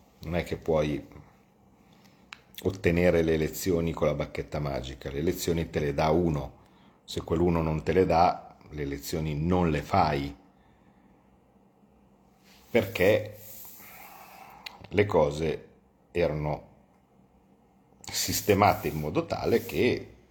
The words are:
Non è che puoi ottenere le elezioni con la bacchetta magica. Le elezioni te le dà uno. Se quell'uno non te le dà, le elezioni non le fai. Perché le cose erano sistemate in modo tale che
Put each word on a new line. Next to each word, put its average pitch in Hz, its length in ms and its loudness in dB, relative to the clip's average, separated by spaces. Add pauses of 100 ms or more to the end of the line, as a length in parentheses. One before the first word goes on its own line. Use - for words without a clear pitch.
(220)
Non 80 120 -6
è 85 80 0
che 82 140 -6
puoi 76 680 -2 (1400)
ottenere 85 600 2
le 80 120 2
elezioni 82 580 -2
con 78 140 -2
la 76 80 0
bacchetta - 440 -8
magica. 69 520 -8
Le 69 80 -8
elezioni 82 520 -2
te 80 100 -2
le 73 140 -2
dà 78 160 2
uno. 80 460 0 (480)
Se - 180 -8
quell'uno 82 400 2
non 78 200 -2
te - 100 -2
le 90 140 6
dà, 85 500 2 (140)
le 76 120 -10
elezioni 76 520 -6
non 87 360 2
le 73 120 0
fai. 73 520 0 (2250)
Perché 104 680 2 (1500)
le 101 180 2
cose 76 600 0 (440)
erano 76 560 -2 (1400)
sistemate 95 800 2
in 73 100 -6
modo 78 280 -4
tale - 380 0
che - 500 -2 (160)